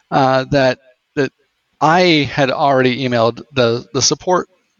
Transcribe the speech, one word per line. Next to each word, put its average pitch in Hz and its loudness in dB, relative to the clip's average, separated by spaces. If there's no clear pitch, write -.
uh, 131 0
that, 131 2
that 135 -4
I 160 4
had 135 -2
already 131 0
emailed 117 -2
the, 120 -2
the 135 -4
support 170 -2